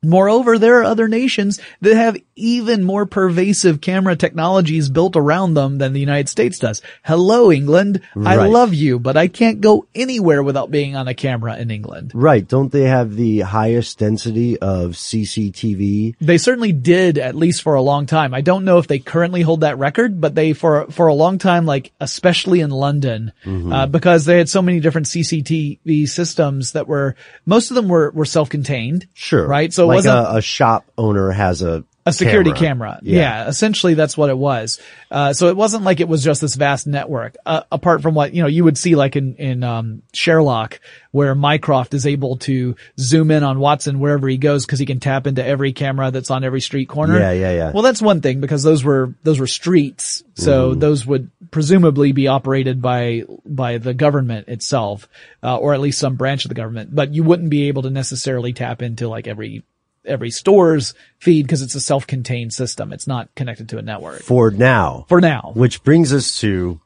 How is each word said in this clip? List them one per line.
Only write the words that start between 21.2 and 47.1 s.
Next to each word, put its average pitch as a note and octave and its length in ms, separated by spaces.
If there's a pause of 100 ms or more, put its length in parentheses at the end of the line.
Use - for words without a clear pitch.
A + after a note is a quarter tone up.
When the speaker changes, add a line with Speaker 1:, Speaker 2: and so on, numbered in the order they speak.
Speaker 1:
time, F3 260
like, C#3 360
especially F3+ 580
in D3+ 120
London, C3+ 600 (140)
Speaker 2:
Mm-hmm. F2+ 280
Speaker 1:
uh, C3+ 140
because E3 380
they F3 140
had E3 100
so G3 140
many F3+ 180
different D#3 260
C E3+ 160
C D3+ 200
T D3+ 420
V D3+ 220
systems C#3 680
that - 160
were, C#3 260 (320)
most A3+ 240
of B3 60
them A#3 100
were, D#3+ 240
were D#3 140
self-contained. D3 920
Speaker 2:
Sure. - 320
Speaker 1:
Right? D3+ 260
So F3+ 120
it - 80
Speaker 2:
Like - 60
Speaker 1:
wasn't F#3+ 180 (100)
Speaker 2:
a, G#2 100
a A2 40
shop A2+ 460 (100)
owner G2+ 360
has F#2 280
a E2 240 (220)
Speaker 1:
A E3 80
security F#3 380
Speaker 2:
camera. C3 440
Speaker 1:
camera. - 60
Yeah. - 160
Speaker 2:
Yeah. A2+ 300
Speaker 1:
Essentially, F#3 440
that's D3+ 240
what D3 140
it C3 80
was. B2+ 420 (300)
Uh, C#3+ 240
so F3 140
it F#3 80
wasn't G#3+ 280
like F3+ 160
it E3 80
was D#3 160
just D3+ 160
this D3 140
vast C#3 320
network, C#3 580
uh, D#3+ 260
apart D#3+ 300
from D#3 140
what, D3 180
you F3 80
know, D#3 80
you D#3+ 160
would D#3 140
see, E3+ 180
like, C#3 200
in, C3+ 200
in, C3 260
um, A#2 380 (140)
Sherlock, C#3 640 (300)
where C#3 240
Mycroft C#3+ 580
is C#3 140
able C3+ 320
to B2+ 360 (240)
zoom D#3 320
in D#3 120
on C3+ 180
Watson C#3+ 400
wherever C#3+ 280
he C3 100
goes C#3+ 260
'cause C3+ 140
he C3 80
can C3 120
tap C3+ 280
into C3 180
every C3+ 300
camera C3+ 360
that's B2+ 200
on C3 120
every C3 200
street C3+ 260
corner. D3+ 300